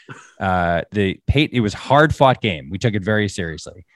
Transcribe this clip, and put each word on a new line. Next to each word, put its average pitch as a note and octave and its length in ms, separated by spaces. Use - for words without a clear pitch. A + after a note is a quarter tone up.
uh, F2 520
the G2 360
Pa-, C#3+ 260
it B2 80
was G#2 120
hard D3+ 420
fought C3 280
game. D#2 260
We F#2 100
took A#2 140
it G2 120
very G#2+ 240
seriously. E2+ 680